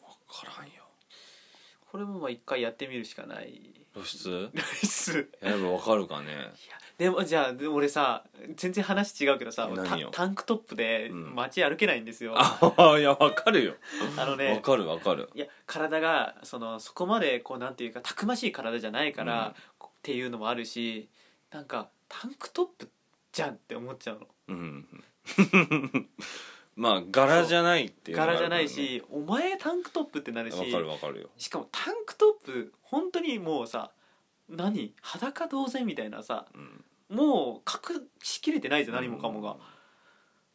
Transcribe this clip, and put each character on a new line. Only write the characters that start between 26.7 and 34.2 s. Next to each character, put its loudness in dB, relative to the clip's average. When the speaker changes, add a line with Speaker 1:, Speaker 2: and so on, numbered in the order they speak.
Speaker 1:
ま 4
あ、 0
柄 6
じ 2
ゃ 6
な 4
い 0
っ -10
て -16
い -6
う -4
の 2
が 4
あ 4
る 2
か 2
ら 0
ね。 2
Speaker 2:
そ -6
う。 -10
柄 -2
じ -
ゃ -2
な -4
い -4
し、 -14
「お -6
前 -2
タ -4
ン -2
ク -16
ト -2
ッ -2
プ」 -8
っ -8
て -10
な -6
る -8
し。 -6
Speaker 1:
わ -2
か -4
る、 -2
わ -6
か -8
る -10
よ。 -16
Speaker 2:
し -10
か -6
も -12
タ -6
ン -6
ク -14
ト 8
ッ -20
プ、 -8
本 -4
当 -2
に -2
も -2
う -6
さ、 -8